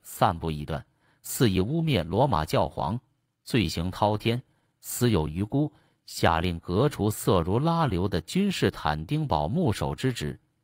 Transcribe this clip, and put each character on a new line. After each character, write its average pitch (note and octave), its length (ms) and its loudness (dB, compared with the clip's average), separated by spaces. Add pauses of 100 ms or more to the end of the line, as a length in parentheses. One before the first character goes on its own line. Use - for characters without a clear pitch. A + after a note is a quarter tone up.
散 G2+ 360 0
布 E2 120 -4
异 D2+ 160 -4
端， C#2+ 180 -6 (380)
肆 - 260 2
意 F#2+ 120 2
污 C3 200 0
蔑 C#3+ 240 2
罗 F#2+ 220 2
马 E2+ 180 2
教 G2 240 0
皇， G#2 320 -4 (440)
罪 G2+ 260 2
行 F2 220 -4
滔 G#2 260 0
天， A#2 240 -2 (400)
死 - 300 0
有 D#2 160 2
余 E2 160 -4
辜， C#3 280 -2 (360)
下 E2 320 2
令 E2+ 200 -2
革 G#2+ 300 0
除 G2+ 180 -2
瑟 G2+ 340 2
茹 F#2 180 0
拉 E3 260 0
留 F#2 220 0
的 F#2 140 -4
君 G3 300 -2
士 A2 200 0
坦 D#2 340 -4
丁 D3+ 220 -2
堡 D2+ 200 0
牧 C#3 240 0
首 C#2+ 220 -4
之 C3 180 -2
职， D2 280 -6 (240)